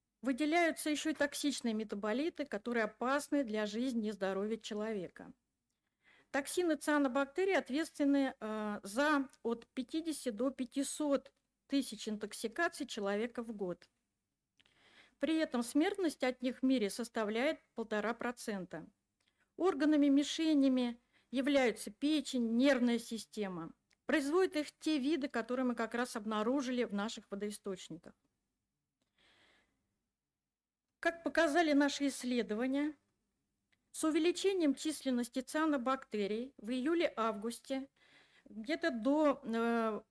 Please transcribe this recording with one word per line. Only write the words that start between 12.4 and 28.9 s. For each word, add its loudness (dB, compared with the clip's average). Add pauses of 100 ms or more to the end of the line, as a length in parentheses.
человека -4
в -10
год. -8 (1300)
При 0
этом 0
смертность 0
от -2
них -2
в -4
мире 4
составляет -2 (160)
полтора -2
процента. -6 (680)
Органами-мишенями 4 (300)
являются 2
печень, 0
нервная 4
система. -8 (320)
Производят 2
их -4
те 0
виды, 0
которые -2
мы 2
как -4
раз -2
обнаружили 0
в -6
наших -4
водоисточниках. -10 (3000)